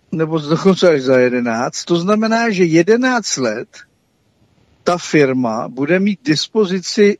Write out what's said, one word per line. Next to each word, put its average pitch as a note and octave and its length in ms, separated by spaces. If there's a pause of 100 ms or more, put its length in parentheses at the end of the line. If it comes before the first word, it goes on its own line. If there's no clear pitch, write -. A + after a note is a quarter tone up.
(120)
nebo D#3+ 260
dokonce E3 520
až D3 120
za B2+ 160
jedenáct. B2 640
To F3 120
znamená, A3 540
že F#3 140
jedenáct G#3+ 720
let A#2+ 320 (1160)
ta F3 140
firma C3 720
bude C#3+ 320
mít G3+ 220
k - 40
dispozici F#3+ 920